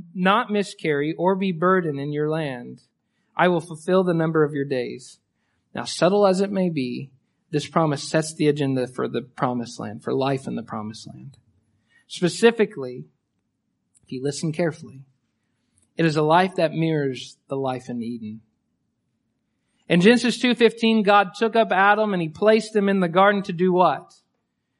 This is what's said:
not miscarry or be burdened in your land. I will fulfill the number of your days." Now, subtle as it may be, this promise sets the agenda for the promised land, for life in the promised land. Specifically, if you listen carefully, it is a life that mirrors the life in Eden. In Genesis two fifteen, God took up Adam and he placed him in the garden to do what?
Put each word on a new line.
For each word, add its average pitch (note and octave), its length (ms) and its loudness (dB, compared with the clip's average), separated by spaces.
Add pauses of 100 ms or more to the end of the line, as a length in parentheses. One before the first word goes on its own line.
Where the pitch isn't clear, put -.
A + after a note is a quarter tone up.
(140)
not G3+ 380 2
miscarry E3 640 -2
or F3+ 180 0
be F#3+ 160 -2
burdened E3+ 480 0
in D3 140 -6
your D3+ 160 -2
land. B2+ 540 -6 (520)
I E3 120 4
will F3 120 2
fulfill E3+ 440 0
the F3+ 100 0
number D#3+ 300 2
of D3 100 -2
your C#3+ 120 -4
days." B2 540 -8 (540)
Now, A#2+ 100 -8
subtle G3+ 440 2
as F#3+ 140 2
it G3+ 100 -2
may F#3 180 0
be, C3+ 400 -6 (420)
this D3 160 -4
promise D#3 360 0
sets D#3 300 -2
the D3+ 140 0
agenda C3+ 400 0
for C3 200 -6
the B2 140 -6
promised B2 580 -6
land, A2 240 -12
for B2+ 100 -6
life C3+ 320 -2
in A#2+ 100 -8
the A#2 80 -8
promised G#2+ 440 -12
land. - 300 -20 (720)
Specifically, F3 960 0 (1000)
if - 80 -20
you B2+ 100 -10
listen C#3+ 300 -4
carefully, D3 540 -6 (920)
it E3 100 0
is D#3 120 0
a D#3+ 40 2
life F3+ 340 2
that E3 180 0
mirrors D3 640 -4 (100)
the C#3 80 -8
life C3 320 -6
in A#2+ 160 -8
Eden. A2 380 -12 (1500)
In F3 140 2
Genesis A#3+ 360 4
two B3 160 2
fifteen, A3+ 500 2
God G3+ 300 4
took A3+ 220 -2
up G#3+ 160 2
Adam G#3 420 4
and F3+ 80 0
he D#3+ 60 -4
placed A3 480 2
him G3 140 2
in G3 100 2
the F3+ 80 2
garden G3 360 4
to F#3+ 100 -8
do F3+ 180 0
what? F3 420 0 (680)